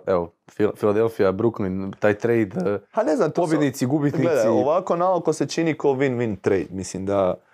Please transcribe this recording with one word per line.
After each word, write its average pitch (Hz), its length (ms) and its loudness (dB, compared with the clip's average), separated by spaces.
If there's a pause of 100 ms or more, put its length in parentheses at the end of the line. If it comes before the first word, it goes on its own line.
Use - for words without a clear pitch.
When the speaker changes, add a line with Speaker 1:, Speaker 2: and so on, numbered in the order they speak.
Speaker 1:
evo, 87 260 0 (160)
Fil-, 104 240 0
Philadelphia, 107 600 2
Brooklyn, 98 600 -2
taj 104 220 2
trade, 113 360 0 (160)
e, 101 120 -2 (120)
Speaker 2:
Ha, 220 120 -2
ne 294 140 0
znam, 170 140 2
to - 60 -8
su 170 80 2
Speaker 1:
pobjednici, 147 420 0
gubitnici. 143 380 0
Speaker 2:
Gledaj, 131 240 2
ovako 151 480 2
naoko 175 360 0
se 151 140 -4
čini 160 280 0
ko 147 160 0
win-win 123 460 0
trade. 98 340 0
Mislim 92 360 -8
da, 98 280 2 (200)